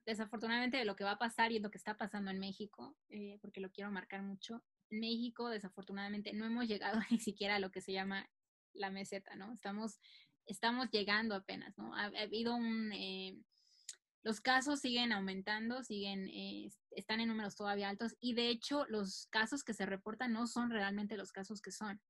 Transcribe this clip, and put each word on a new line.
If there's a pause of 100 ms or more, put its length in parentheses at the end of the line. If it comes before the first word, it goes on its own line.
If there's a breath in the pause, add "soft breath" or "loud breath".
desafortunadamente
lo
que
va
a
pasar
y
lo
que
está
pasando
en
México, (140)
eh,
porque
lo
quiero
marcar
mucho, (260)
en
México
desafortunadamente
no
hemos
llegado
<laughs>
ni
siquiera
a
lo
que
se
llama (440)
la
meseta,
¿no?
Estamos, (460 soft breath)
estamos
llegando
apenas,
¿no?
Ha,
ha
habido
un...
Eh, (880 loud breath)
los
casos
siguen
aumentando,
siguen,
eh,
est-, (120)
están
en
números
todavía
altos
y
de
hecho
los
casos
que
se
reportan
no
son
realmente
los
casos
que
son.